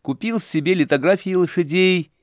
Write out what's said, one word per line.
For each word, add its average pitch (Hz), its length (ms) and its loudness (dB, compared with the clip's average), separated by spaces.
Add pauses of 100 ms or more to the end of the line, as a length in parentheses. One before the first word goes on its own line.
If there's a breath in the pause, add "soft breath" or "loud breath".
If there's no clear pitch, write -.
купил 214 380 -4
себе 160 340 -2
литографии 170 600 0
лошадей 180 880 0